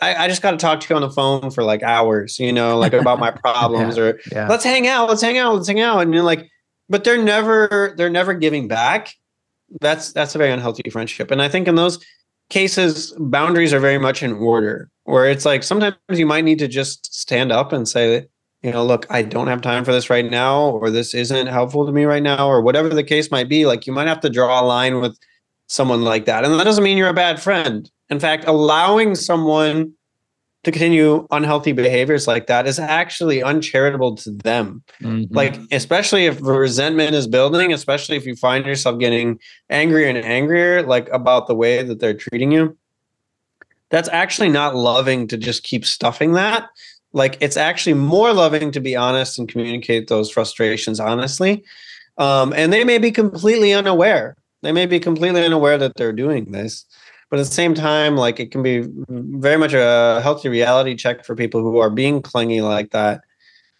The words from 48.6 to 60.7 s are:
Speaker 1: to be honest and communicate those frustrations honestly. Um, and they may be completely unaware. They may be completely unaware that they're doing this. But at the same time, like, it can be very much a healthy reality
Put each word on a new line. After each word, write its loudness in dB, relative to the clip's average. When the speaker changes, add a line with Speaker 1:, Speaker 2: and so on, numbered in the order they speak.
Speaker 1:
to -6
be -4
honest 0
and -8
communicate -4
those 0
frustrations -2
honestly. -2
Um, 2
and 2
they 4
may 4
be 0
completely 2
unaware. 2
They -2
may 2
be 2
completely 0
unaware 2
that -2
they're -2
doing -4
this. -10
But -2
at -2
the -8
same 0
time, 0
like, 0
it -10
can -6
be 0
very -2
much 2
a 4
healthy -2
reality 2